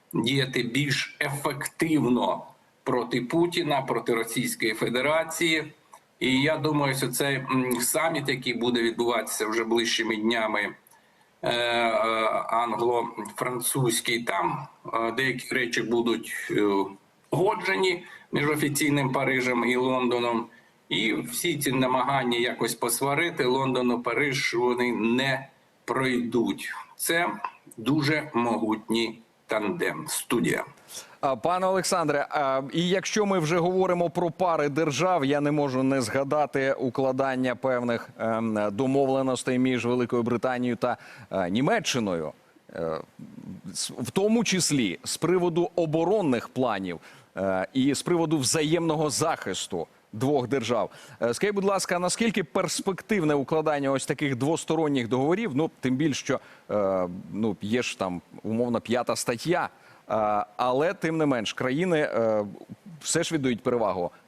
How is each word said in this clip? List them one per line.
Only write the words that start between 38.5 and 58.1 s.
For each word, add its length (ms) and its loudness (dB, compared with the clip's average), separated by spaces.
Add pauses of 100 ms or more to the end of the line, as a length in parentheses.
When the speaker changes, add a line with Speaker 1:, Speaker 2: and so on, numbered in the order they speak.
Speaker 2:
домовленостей 880 2
між 280 2
Великою 360 2
Британією 540 0
та, 200 0 (340)
е, 200 0
Німеччиною, 840 0 (420)
е, 260 -4 (760)
с-, 240 -6
в 120 -6
тому 340 2
числі 600 2
з 120 -6
приводу 600 2
оборонних 720 2
планів, 520 -2 (360)
е, 360 0
і 220 2
з 80 -4
приводу 360 2
взаємного 720 0
захисту 760 -4 (260)
двох 360 0
держав. 420 0 (320)
Е, 120 2
скажіть, 200 -2
будь 100 0
ласка, 340 0
наскільки 460 0
перспективне 880 0
укладання 560 0
ось 160 -2
таких 300 -2
двосторонніх 720 0
договорів? 460 2
Ну, 160 0 (100)
тим 160 0
більш, 220 0
що, 220 -2 (300)
е, 380 2 (240)
ну, 300 -2
є 200 0
ж 160 -6
там, 240 -4 (200)